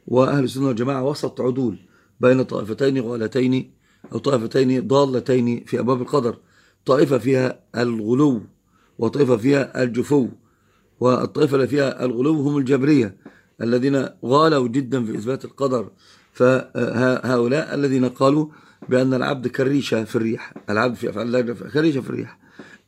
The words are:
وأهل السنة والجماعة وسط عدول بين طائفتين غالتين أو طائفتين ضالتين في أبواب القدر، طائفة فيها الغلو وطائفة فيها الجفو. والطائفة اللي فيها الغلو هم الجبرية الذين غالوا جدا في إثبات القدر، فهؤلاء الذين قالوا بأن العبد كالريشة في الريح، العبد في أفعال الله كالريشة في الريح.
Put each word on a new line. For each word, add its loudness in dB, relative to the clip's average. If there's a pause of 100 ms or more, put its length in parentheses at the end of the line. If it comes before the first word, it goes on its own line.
وأهل 2
السنة -2
والجماعة -2
وسط -4
عدول -2 (420)
بين 4
طائفتين -2
غالتين -2 (380)
أو -4
طائفتين 0
ضالتين 0
في -4
أبواب -2
القدر، -2 (480)
طائفة 4
فيها 0 (160)
الغلو 0 (560)
وطائفة 2
فيها 0
الجفو. 0 (720)
والطائفة 2
اللي 2
فيها -2
الغلو 0
هم 0
الجبرية 2 (440)
الذين 0 (160)
غالوا 4
جدا -2
في -6
إثبات -6
القدر، -4 (440)
فهؤلاء 0
الذين 0
قالوا 2 (420)
بأن 2
العبد -2
كالريشة -2
في -4
الريح، -4 (160)
العبد 0
في -6
أفعال -6
الله -2
كالريشة 0
في -10
الريح. -8 (500)